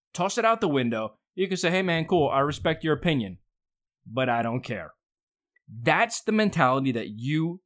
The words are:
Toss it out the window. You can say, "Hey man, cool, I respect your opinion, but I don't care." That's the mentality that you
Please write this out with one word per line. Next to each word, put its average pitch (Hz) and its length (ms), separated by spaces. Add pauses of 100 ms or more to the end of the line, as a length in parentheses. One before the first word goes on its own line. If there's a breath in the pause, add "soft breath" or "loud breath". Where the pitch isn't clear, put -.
(140)
Toss 190 240
it 226 80
out 226 160
the 196 60
window. 117 460 (240)
You 190 100
can 185 100
say, 170 120
"Hey 185 140
man, 165 220
cool, 160 240
I 139 100
respect 151 440
your 156 120
opinion, 135 420 (720)
but 123 200
I 117 140
don't 117 220
care." 92 300 (760)
That's 160 520
the 214 100
mentality 135 600
that 113 160
you 151 560